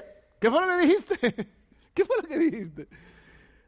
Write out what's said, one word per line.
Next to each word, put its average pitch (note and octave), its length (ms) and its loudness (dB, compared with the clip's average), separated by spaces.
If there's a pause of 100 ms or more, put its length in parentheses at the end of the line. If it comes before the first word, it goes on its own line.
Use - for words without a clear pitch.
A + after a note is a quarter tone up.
(400)
¿Qué A3 100 2
fue D4 160 2
lo - 20 0
que F4+ 200 2
dijiste? D#4 600 0 (280)
<laughs> - 180 -20
¿Qué F4+ 120 0
fue A#4 160 -2
lo D#4+ 60 -12
que D#4 100 -8
dijiste? F3+ 500 -4 (800)